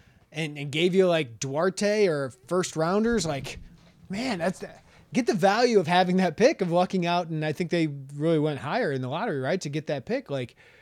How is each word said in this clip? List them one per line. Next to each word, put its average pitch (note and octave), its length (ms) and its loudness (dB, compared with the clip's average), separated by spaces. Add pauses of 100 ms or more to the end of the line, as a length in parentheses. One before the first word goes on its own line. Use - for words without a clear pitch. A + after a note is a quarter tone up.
(320)
and, D3+ 260 -6
and C#3+ 140 -8
gave E3+ 240 2
you, F#3 120 6
like, D3+ 320 0
Duarte F#3+ 680 0
or C#3+ 240 -2 (160)
first F3 280 -2
rounders, G3 500 2
like, C#3 340 -6 (500)
man, G#3 300 -4
that's, F3+ 240 -2 (500)
get A#3+ 140 2
the E4 60 2
value G#3 460 4
of D#3+ 80 2
having F3+ 300 4
that F3+ 200 2
pick, B3+ 240 4
of F3 100 0
lucking F3+ 340 2
out, F3 220 0
and D#3 160 -4
I D#3 80 -2
think E3 200 -6
they E3 180 2 (260)
really D#3 240 2
went D3 200 0
higher E3+ 320 -2
in C3 100 -4
the B2+ 80 -6
lottery, E3 300 -4
right, D3+ 220 -2
to D#3 80 -8
get D3 180 -6
that C#3+ 180 -6
pick. C4 240 -6
Like, C3 260 -6 (260)